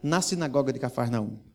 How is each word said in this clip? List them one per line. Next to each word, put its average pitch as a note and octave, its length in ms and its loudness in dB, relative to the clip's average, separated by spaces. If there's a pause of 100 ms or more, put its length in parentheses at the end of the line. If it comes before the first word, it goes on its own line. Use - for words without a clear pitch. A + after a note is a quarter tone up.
na E3 180 4
sinagoga C#3+ 500 0
de - 60 -2
Cafarnaum. A#2 600 -2 (160)